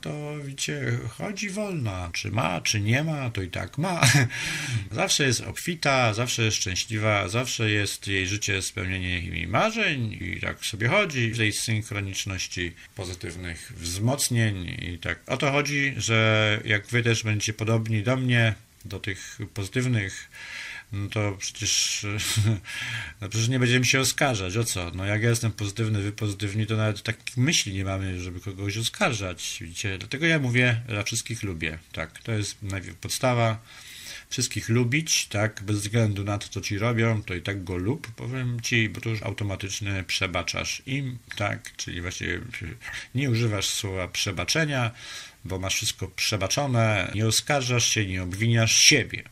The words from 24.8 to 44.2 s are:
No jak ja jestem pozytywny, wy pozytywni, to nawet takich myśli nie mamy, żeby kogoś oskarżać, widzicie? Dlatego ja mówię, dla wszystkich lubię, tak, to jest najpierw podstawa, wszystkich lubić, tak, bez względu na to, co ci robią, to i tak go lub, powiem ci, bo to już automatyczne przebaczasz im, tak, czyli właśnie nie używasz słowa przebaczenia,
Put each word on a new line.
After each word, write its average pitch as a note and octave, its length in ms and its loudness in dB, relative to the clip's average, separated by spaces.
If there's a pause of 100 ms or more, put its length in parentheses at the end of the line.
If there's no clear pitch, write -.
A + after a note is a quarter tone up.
No F2+ 140 -4
jak G#2 180 2
ja A#2 80 6
jestem A#2 220 2
pozytywny, G#2 500 0
wy G#2 100 -2
pozytywni, G#2 540 -2
to A2 100 0
nawet G#2+ 260 2
takich - 340 -6
myśli B2 380 2
nie G2 100 0
mamy, F#2+ 360 -2
żeby F2+ 200 -8
kogoś G2 360 -4
oskarżać, A2+ 840 -2
widzicie? F#2 380 -4
Dlatego C3+ 280 -2
ja E3 120 4
mówię, B2 500 4
dla G#2 140 -2
wszystkich - 400 -6
lubię, E2 360 -4 (140)
tak, - 300 -8
to A2+ 100 -4
jest G#2 300 -4
najpierw F#2 340 -8
podstawa, A#2 640 2 (680)
wszystkich - 400 -4
lubić, B2+ 580 2
tak, G#2 360 0
bez G#2 140 0
względu G2+ 480 2
na G#2 140 -2
to, - 100 -10
co G2 120 -6
ci G2+ 180 -2
robią, A2+ 440 2
to F#2 120 -6
i F2 80 -4
tak G2+ 220 -4
go F2+ 120 -2
lub, A2+ 380 -2
powiem B2 460 -4
ci, A2+ 280 2
bo - 120 -8
to A2+ 100 -2
już G#2+ 120 -2
automatyczne G2 840 -4
przebaczasz F2 800 -2
im, C3 320 -4 (180)
tak, G#2+ 400 -4
czyli F2 240 -8
właśnie F2+ 400 -4 (720)
nie C3+ 160 0
używasz A2+ 360 2
słowa F#2 420 -4
przebaczenia, A#2 800 0 (560)